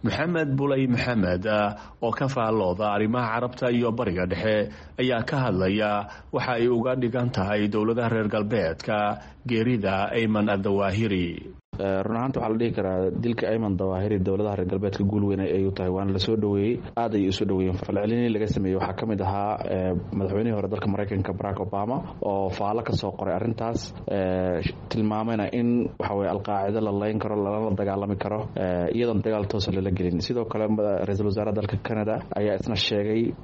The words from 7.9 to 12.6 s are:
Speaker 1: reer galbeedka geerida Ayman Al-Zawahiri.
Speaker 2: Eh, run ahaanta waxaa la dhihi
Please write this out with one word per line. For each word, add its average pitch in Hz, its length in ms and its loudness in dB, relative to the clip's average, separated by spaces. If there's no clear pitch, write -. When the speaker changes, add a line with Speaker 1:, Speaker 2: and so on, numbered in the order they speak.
Speaker 1:
reer 110 200 2
galbeedka 104 680 0
geerida 110 680 2
Ayman 110 360 2
Al-Zawahiri. 98 1040 0
Speaker 2:
Eh, 98 240 0
run 110 160 -2
ahaanta 127 240 0
waxaa 117 120 -2
la 113 40 0
dhihi 113 160 2